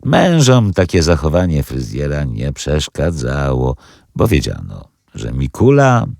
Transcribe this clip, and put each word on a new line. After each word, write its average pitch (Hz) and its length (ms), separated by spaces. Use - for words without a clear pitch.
Mężom 131 680
takie 92 300
zachowanie 78 600
fryzjera 69 640
nie 62 280
przeszkadzało, 69 1200
bo - 120
wiedziano, 50 600
że 57 180
Mikula 120 720